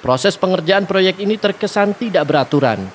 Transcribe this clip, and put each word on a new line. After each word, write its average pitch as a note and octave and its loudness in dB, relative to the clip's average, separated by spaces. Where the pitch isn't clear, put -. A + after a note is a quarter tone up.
Proses C3 0
pengerjaan F#3 0
proyek F#3+ 0
ini G#3 -2
terkesan G3+ -2
tidak F3+ 0
beraturan. C3 2